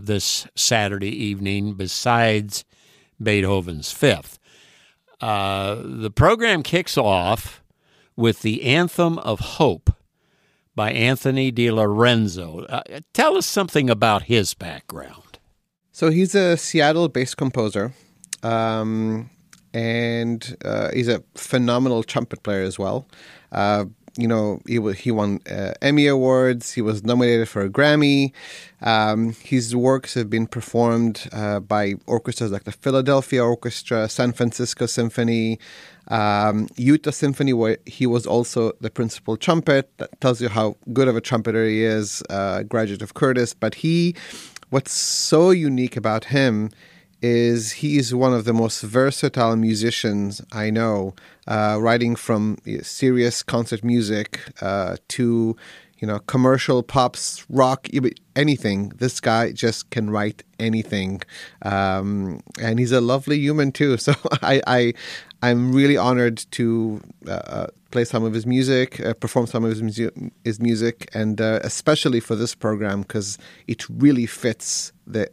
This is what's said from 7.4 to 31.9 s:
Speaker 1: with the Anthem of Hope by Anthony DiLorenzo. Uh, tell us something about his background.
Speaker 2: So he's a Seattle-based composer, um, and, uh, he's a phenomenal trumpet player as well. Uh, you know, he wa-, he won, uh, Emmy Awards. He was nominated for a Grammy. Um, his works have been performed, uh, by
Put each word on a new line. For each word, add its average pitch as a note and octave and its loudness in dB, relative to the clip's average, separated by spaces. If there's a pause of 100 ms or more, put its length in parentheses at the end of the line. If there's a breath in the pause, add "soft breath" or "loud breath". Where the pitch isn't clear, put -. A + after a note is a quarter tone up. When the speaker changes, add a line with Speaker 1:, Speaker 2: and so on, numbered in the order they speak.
Speaker 1:
with A2+ 2
the A2+ -2
Anthem E3+ 2
of G#2+ -4
Hope - 0 (800)
by G#2+ -2
Anthony C3 0
DiLorenzo. A2 2
Uh, - -6 (320)
tell A3+ 4
us - -2
something E3 0
about G#2+ 2
his G#2 2
background. - -14 (540)
Speaker 2:
So D#3+ 2
he's F3+ 2
a F3+ 4
Seattle-based D#3 0
composer, A#2+ -2 (500 soft breath)
um, A2 -2 (440)
and, A#2 -2
uh, G#2+ -2
he's B2 0
a A2+ 0 (120)
phenomenal B2 0
trumpet - -6
player G2+ -2
as F#2+ -4
well. G#2 -4 (460 loud breath)
Uh, G#2 2 (320)
you A#2+ 0
know, G#2+ 0
he A#2+ -2
wa-, G#2+ 0
he F#2+ -4
won, G#2 0 (100)
uh, G2 -6 (100)
Emmy D3 4
Awards. C3 2
He B2 -2
was G#2+ -2
nominated A#2+ 4
for - -6
a G2 -2
Grammy. C#3 4 (480 loud breath)
Um, A2 2 (100)
his A#2+ -2
works C3 0
have A2+ -2
been A2+ 0
performed, A#2 -2
uh, G#2 -4
by G2+ -2 (120)